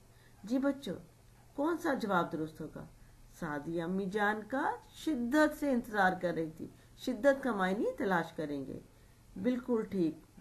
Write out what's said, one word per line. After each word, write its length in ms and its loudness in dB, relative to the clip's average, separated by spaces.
जी 140 0
बच्चों, 360 0
कौन 200 2
सा 180 0
जवाब 360 2
दुरुस्त 300 -6
होगा? 280 -10
सादिया 440 -2
अम्मी 220 -2
जान 360 2
का 360 -2
शिद्दत 480 4
से 200 0
इंतजार 460 2
कर 160 -2
रही 160 -2
थी, 240 -12
शिद्दत 460 4
का 80 0
मायने 460 2
तलाश 380 0
करेंगे। 440 -6
बिल्कुल 460 0
ठीक, 380 0